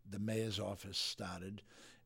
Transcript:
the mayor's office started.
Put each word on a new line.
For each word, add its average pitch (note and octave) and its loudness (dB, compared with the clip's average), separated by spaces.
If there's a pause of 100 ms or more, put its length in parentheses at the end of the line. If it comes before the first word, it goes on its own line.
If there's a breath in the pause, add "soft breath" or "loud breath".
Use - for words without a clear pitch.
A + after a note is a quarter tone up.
the G2+ -4
mayor's A2 4
office G2 0
started. F#2+ -2 (440 loud breath)